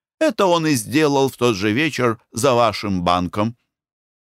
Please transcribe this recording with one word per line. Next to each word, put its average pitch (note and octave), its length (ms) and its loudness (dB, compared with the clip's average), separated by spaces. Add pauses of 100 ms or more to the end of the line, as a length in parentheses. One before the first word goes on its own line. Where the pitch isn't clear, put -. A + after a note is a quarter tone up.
(200)
Это D4 240 0
он E3+ 220 2
и D3+ 80 2
сделал C3+ 560 0
в - 80 -12
тот A#2+ 180 2
же G#2 160 -2
вечер B2 480 -2 (100)
за B2 220 0
вашим G#2 500 0
банком. F2+ 540 -2 (720)